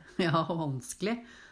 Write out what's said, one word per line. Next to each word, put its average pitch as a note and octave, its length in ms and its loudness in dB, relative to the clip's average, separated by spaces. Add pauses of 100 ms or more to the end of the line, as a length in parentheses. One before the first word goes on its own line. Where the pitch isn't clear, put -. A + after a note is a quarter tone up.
(200)
«Ja, E3 280 4
vanskelig. E3 720 -2 (320)